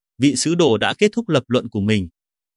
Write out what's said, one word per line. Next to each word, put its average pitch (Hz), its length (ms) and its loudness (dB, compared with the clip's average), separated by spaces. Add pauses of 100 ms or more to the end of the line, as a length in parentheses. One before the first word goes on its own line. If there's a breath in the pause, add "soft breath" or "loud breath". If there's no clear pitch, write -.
(180)
vị 127 180 2
sứ 160 200 -2
đồ 131 220 2
đã 107 160 -2
kết 208 180 0
thúc 233 180 -6
lập 139 180 0
luận 117 220 -2
của 104 120 -4
mình. 101 280 -2 (480)